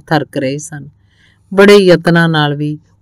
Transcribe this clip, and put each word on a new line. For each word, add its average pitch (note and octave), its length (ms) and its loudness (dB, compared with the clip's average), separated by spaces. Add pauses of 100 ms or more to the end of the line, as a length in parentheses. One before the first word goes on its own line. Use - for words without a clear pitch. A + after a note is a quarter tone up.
ਥਰਕ D3 300 -6
ਰਹੇ C3+ 220 -6
ਸਨ। D3 300 -18 (680)
ਬੜੇ G3+ 220 4
ਯਤਨਾਂ E3+ 520 2
ਨਾਲ D3 260 -2
ਵੀ D3+ 240 -10 (240)